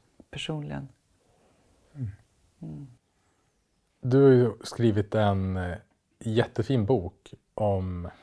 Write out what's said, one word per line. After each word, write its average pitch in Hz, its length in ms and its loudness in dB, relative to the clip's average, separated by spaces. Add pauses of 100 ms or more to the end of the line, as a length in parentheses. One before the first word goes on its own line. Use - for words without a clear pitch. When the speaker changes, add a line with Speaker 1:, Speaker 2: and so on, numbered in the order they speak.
(300)
Speaker 1:
personligen. 147 580 -10 (1080)
Speaker 2:
Mm. 131 140 -8 (540)
Speaker 1:
Mm. 151 240 -16 (1120)
Speaker 2:
Du 131 220 4
har 139 80 10
ju 123 220 6 (100)
skrivit 104 520 0
en, 98 420 0
eh, 90 200 -6 (420)
jättefin 113 680 -2
bok 98 480 -4 (200)
om 92 540 -4 (140)